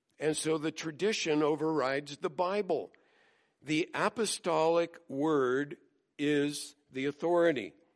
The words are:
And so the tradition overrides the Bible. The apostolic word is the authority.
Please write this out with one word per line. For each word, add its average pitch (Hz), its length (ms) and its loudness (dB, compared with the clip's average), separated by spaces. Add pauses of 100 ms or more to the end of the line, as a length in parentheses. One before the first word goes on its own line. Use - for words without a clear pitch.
(200)
And 151 180 0
so 160 220 -2
the 156 120 -4
tradition 160 720 -2
overrides 147 760 0
the 185 120 -4
Bible. 180 640 -2 (720)
The 156 320 0
apostolic 170 1000 0 (120)
word 139 680 0 (440)
is 147 560 -2 (160)
the 131 140 -6
authority. 160 680 2 (220)